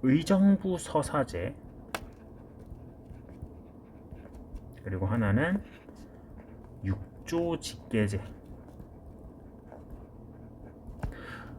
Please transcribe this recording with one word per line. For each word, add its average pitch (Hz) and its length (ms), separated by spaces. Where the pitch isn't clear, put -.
의정부 185 720
서사제, 139 760
그리고 95 220
하나는 117 580
육조 165 760
직계제. 104 600